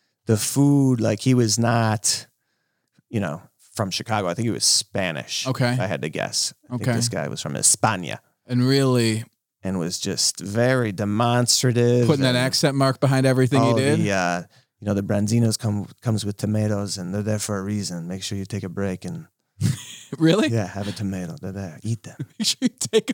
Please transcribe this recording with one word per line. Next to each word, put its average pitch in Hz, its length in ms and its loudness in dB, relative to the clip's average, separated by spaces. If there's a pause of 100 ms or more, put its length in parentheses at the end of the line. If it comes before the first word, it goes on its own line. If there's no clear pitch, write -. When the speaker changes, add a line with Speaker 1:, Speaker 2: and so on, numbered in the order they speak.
(260)
Speaker 1:
the 110 120 4
food, 139 640 4
like, 107 200 0
he 127 120 4
was 120 260 4
not, 117 680 0 (840)
you 117 100 -2
know, 87 220 -4 (320)
from 101 180 -2
Chicago. 107 360 -2
I 87 80 0
think 117 100 -2
he 113 60 0
was - 120 -4
Spanish, - 840 -2
Speaker 2:
Okay. 123 260 0
Speaker 1:
if 123 60 -2
I 90 80 -2
had 71 160 -4
to 80 60 -4
guess. - 440 -4 (160)
I 123 60 -6
Speaker 2:
Okay. - 100 -6
Speaker 1:
think 120 120 2
this 117 120 0
guy 90 180 -4
was - 140 -8
from - 140 -6
España. 90 600 0 (300)
Speaker 2:
And 123 200 0
really 123 580 2 (400)
Speaker 1:
And 95 140 -2
was 87 200 -4
just - 400 -2
very 117 520 0
demonstrative 120 1160 2
Speaker 2:
putting 143 160 4
that 131 60 4
Speaker 1:
and 123 80 2
Speaker 2:
accent 135 380 0
mark 135 240 2
behind 135 260 2
everything 127 360 4
he 117 80 4
Speaker 1:
all 117 60 4
Speaker 2:
did? 139 260 2
Speaker 1:
the, 101 100 2
uh, 87 320 0 (360)
you 104 60 -12
know, 104 80 0
the 101 100 0
branzinos 110 540 2
come, 104 300 -2 (140)
comes 107 240 -2
with 104 120 -6
tomatoes, 104 600 -2
and 90 160 -6
they're 104 80 -2
there 107 180 -2
for 101 180 -4
a 95 60 -6
reason. 90 440 -6
Make 92 160 -8
sure 101 140 -6
you 98 80 -8
take 98 180 -8
a 95 60 -8
break 95 360 -6
and 85 220 -10 (320)
Speaker 2:
<laughs> - 80 0 (500)
Really? 180 320 4
Speaker 1:
yeah, 113 180 -2
have 98 200 -8
a 104 40 -6
tomato. 92 500 -6
They're 95 100 -8
there. 92 320 -10
Eat 113 200 -6
them. - 140 -18 (100)
Speaker 2:
<laughs> - 120 -12
Make 226 80 -2
sure - 140 -2
you 254 80 2
take - 440 -2